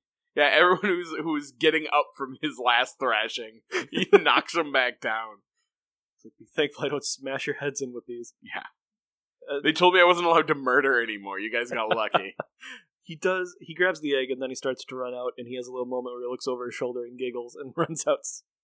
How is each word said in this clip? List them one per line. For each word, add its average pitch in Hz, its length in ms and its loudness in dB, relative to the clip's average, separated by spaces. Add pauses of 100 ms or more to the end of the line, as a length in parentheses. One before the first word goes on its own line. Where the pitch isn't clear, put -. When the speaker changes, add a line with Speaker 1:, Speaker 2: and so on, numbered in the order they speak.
(360)
Speaker 1:
Yeah, 143 160 6
everyone 175 300 6
who's, 180 260 0 (140)
who's 147 280 -4
getting 156 360 2
up 147 280 0
from 131 280 -10
his 135 200 -6
last 123 380 2
thrashing, 113 640 -2 (280)
he 175 200 -2
<laughs> - 20 -16
knocks 151 400 6
them 160 180 0
back 127 300 0
down. 110 360 -4 (800)
Speaker 2:
It's - 100 -20
like, 113 120 -20
"Be 110 80 -20 (100)
thankful 147 280 0
I 143 40 0
don't 139 160 -4
smash 135 420 -6
your 143 100 -4
heads 143 240 -6
in 127 140 -8
with 120 120 -12
these." 120 360 -12
Speaker 1:
Yeah. - 220 -12 (840)
Speaker 2:
Uh, 143 120 -4
Speaker 1:
They 151 100 2
told 180 220 6
me 185 60 8
I 175 40 10
wasn't 175 220 6
allowed 165 220 4
to 156 60 4
murder 135 480 2
anymore. 101 360 -6
You 110 140 -6
guys 120 180 -2
got 110 260 0
lucky. 101 440 -2
<laughs> - 40 -8 (600)
Speaker 2:
He 165 100 -14
does, 185 440 -2
he - 140 -14
grabs 175 260 2
the 147 160 0
egg, 131 140 0
and 127 100 -4
then 131 80 -4
he 131 60 -10
starts 131 320 -4
to 131 100 -12
run 127 160 -6
out, 123 240 -6
and 123 100 -12
he 123 100 -10
has 123 100 -8
a 123 40 -16
little 127 140 -6
moment 123 300 -6
where 123 80 -12
he 123 80 -6
looks 123 180 -8
over 123 160 -4
his 120 100 -10
shoulder 123 300 -6
and 123 140 -16
giggles 120 360 -8
and 135 200 -14
<laughs> - 20 -18
runs 160 300 -4
out. 151 140 0 (440)